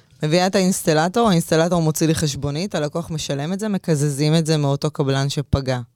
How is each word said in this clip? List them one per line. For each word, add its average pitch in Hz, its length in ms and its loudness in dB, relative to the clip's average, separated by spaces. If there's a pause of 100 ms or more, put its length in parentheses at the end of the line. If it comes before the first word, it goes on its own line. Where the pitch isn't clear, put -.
(220)
מביאה 170 240 2
את 196 80 0
האינסטלטור, 185 720 2
האינסטלטור 170 540 2
מוציא 156 240 0
לי 156 80 2
חשבונית, 143 600 -4
הלקוח 165 360 -4
משלם 151 420 -6
את 196 80 -4
זה, 220 80 -4
מקזזים 151 640 0
את 165 120 2
זה 160 100 2
מאותו 143 340 0
קבלן 135 380 0
שפגע. 131 520 -2 (160)